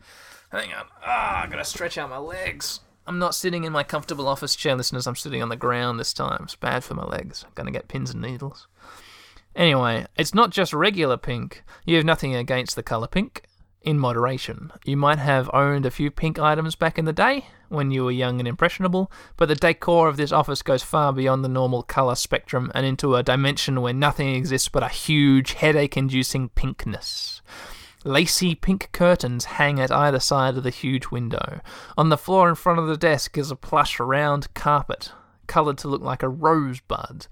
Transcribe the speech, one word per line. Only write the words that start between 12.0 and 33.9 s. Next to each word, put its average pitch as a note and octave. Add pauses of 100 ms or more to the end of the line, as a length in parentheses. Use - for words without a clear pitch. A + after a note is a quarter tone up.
nothing D#3
against B2+
the A#2+
colour A#2
pink. - (400)
In D3+
moderation. B2+ (140)
You C#3
might C#3+
have C#3
owned C#3
a B2+
few D3
pink D#3+
items D3+
back E3
in D#3+
the D#3
day, B3+ (200)
when C#3+
you C3
were B2+
young B2
and B2
impressionable, F3+ (240)
but E3+
the D3+
decor E3
of C#3+
this D3
office D3+
goes C3
far D3
beyond C3
the C3
normal B2+
colour B2+
spectrum B2+
and C3+
into C3
a B2
dimension C3+
where B2
nothing C3+
exists C3
but C3+
a A#2
huge C#3+
headache-inducing C3+
pinkness. - (640)
Lacy E3
pink -
curtains D3+
hang C#3+
at C3
either C#3
side C3
of C3
the B2
huge B2+
window. - (380)
On D#3+
the D#3
floor F3+
in E3+
front E3+
of E3
the D#3
desk D#3
is D3
a C3+
plush -